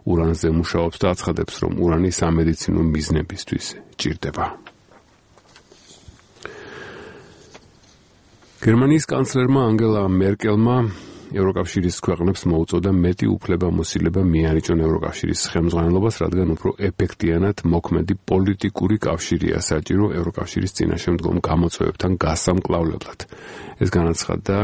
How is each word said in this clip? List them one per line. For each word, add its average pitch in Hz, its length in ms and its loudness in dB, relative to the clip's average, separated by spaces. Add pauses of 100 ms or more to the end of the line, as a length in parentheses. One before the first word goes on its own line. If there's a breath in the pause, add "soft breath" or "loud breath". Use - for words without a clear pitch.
ურანზე 82 480 2
მუშაობს 82 480 0
და - 80 0
აცხადებს, 85 480 -2
რომ 85 200 -4
ურანი 87 360 2
სამედიცინო 82 720 0
მიზნებისთვის 78 840 -2 (240)
ჭირდება. - 540 -6 (4000 loud breath)
გერმანიის 135 460 4
კანცლერმა 131 560 2
ანგელა 110 460 2
მერკელმა 104 680 2 (500 loud breath)
ევროკავშირის 92 720 0
ქვეყნებს 90 440 0
მოუწოდა, 87 480 2
მეტი 90 380 2
უფლებამოსილება 87 960 0
მიანიჭონ 80 580 2
ევროკავშირის 80 640 -2
ხელმძღვანელობას, 85 720 2
რადგან 85 340 0
უფრო 80 260 -2
ეფექტიანად 90 840 0
მოქმედი 85 560 2
პოლიტიკური 98 800 0
კავშირია 82 640 0
საჭირო 92 500 0
ევროკავშირის 87 640 -4
წინაშე 82 360 -2
მდგომ 87 280 0
გამოწვევებთან 85 760 0
გასამკლავლებლად. 85 1080 -2 (540 loud breath)
ეს 101 140 0
განაცხადა 85 760 0